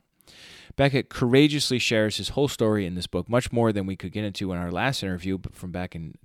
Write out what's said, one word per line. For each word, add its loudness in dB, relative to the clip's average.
Becket 2
courageously 4
shares 2
his -6
whole 0
story 0
in -6
this -6
book, -4
much 0
more 2
than -2
we -6
could -10
get -4
into -4
in -4
our -4
last -2
interview -2
b-, -10
from -12
back -8
in -10